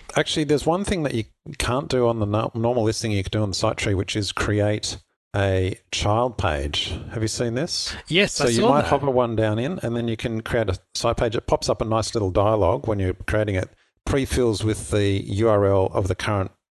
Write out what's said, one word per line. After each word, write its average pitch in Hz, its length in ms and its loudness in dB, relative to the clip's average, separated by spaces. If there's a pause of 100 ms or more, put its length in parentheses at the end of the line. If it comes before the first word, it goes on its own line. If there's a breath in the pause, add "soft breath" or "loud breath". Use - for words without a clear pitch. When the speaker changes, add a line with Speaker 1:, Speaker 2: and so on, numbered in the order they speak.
(160)
Speaker 1:
Actually, 156 300 0
there's 143 200 2
one 170 180 0
thing 175 200 -2
that 131 100 -2
you 113 120 -2 (320)
can't 135 300 -2
do 123 200 2
on 117 120 0
the 107 60 0
no-, 107 300 0
normal 117 280 0
listing 110 280 -2
you 98 120 0
can - 60 -8
do 107 140 0
on 101 60 0
the 92 60 -4
site - 220 -2
tree, 107 160 -2
which 98 220 -2
is 104 160 -2
create 104 680 0 (380)
a 95 420 0 (140)
child 117 480 0
page. 71 600 -2 (120)
Have 110 100 -6
you 113 60 0
seen 117 260 -2
this? - 420 -4 (120)
Speaker 2:
Yes, 180 260 2
Speaker 1:
So - 120 0
Speaker 2:
I - 20 4
Speaker 1:
you 117 140 2
Speaker 2:
saw 226 80 6
Speaker 1:
might 147 120 4
Speaker 2:
that. - 60 -2
Speaker 1:
hover 139 240 2
one 120 240 2
down 110 240 2
in, 160 240 -4
and 117 120 -2
then 117 120 -2
you 113 100 -2
can 113 240 -4
create 113 260 0
a 92 120 -2 (160)
site 117 220 0
page. 117 180 0
It - 100 -4
pops - 240 0
up 117 140 0
a - 20 -2
nice 110 300 -2
little 101 160 0
dialogue 104 560 2
when 107 100 0
you're 92 160 0
creating 107 400 -2
it, 92 160 -2 (360)
pre-fills 123 580 0
with 107 260 -2
the 101 340 2
U 107 240 0
R 101 200 6
L 98 260 4
of 98 140 0
the 92 80 0
current, 101 340 -2 (280)